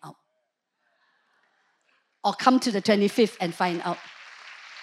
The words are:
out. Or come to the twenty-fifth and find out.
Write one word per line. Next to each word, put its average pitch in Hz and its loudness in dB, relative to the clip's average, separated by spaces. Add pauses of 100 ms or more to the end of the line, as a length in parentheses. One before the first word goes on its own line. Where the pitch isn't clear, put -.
out. 156 -18 (2000)
Or 202 0
come 254 4
to 254 -2
the 196 -2
twenty-fifth 202 2
and 175 -4
find 175 -2
out. 175 -6 (840)